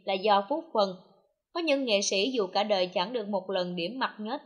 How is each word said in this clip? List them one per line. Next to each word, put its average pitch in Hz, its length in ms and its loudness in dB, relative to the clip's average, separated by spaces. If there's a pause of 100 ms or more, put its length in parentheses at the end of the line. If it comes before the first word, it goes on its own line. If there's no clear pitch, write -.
là 196 100 -2
do 202 360 4
phúc 320 240 -2
phần. 202 160 2 (640)
Có 339 80 -2
những 277 240 2
nghệ 208 160 4
sĩ 202 300 0
dù 220 160 0
cả 196 160 0
đời 190 240 2
chẳng 190 260 -2
được 214 140 -4
một 202 220 -4
lần 180 260 -2
điểm 180 240 -4
mặt 233 200 -4
nhớ 220 260 -6